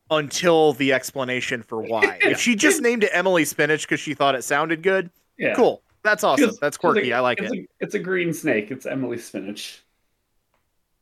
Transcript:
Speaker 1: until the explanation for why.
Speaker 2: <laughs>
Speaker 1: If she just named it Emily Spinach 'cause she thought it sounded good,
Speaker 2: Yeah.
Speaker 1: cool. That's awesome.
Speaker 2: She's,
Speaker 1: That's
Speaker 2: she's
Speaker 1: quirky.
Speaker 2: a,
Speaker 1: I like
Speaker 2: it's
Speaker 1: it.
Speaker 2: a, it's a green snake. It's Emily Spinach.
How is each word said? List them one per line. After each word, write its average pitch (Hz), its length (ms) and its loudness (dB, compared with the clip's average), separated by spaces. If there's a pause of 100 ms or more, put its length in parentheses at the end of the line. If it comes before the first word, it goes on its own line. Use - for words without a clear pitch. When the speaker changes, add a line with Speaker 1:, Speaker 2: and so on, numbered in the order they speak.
(100)
Speaker 1:
until 156 640 4
the 135 200 2
explanation 127 680 -4
for 110 200 -8
why. 104 380 0
Speaker 2:
<laughs> - 20 0
Speaker 1:
If - 180 0
she 233 140 2
just 294 260 2
named 233 240 0
it 180 80 0
Emily 175 320 2
Spinach 151 420 0
'cause 156 140 -2
she 151 140 -8
thought 139 200 2
it 120 80 -4
sounded 160 400 -2
good, 190 280 0 (260)
Speaker 2:
Yeah. 143 180 -2
Speaker 1:
cool. 170 280 2 (200)
That's 214 220 0
awesome. 175 240 4
Speaker 2:
She's, 220 100 -6
Speaker 1:
That's 143 180 -2
Speaker 2:
she's - 40 -20
Speaker 1:
quirky. 123 300 2
Speaker 2:
a, 120 80 0
Speaker 1:
I - 20 2
like 120 220 0
Speaker 2:
it's 107 100 -6
Speaker 1:
it. 92 60 -6
Speaker 2:
a, - 80 -12 (140)
it's 190 140 -6
a 208 40 -4
green 175 340 -2
snake. 123 380 -2
It's 131 160 -12
Emily 123 320 -6
Spinach. - 640 -12 (1200)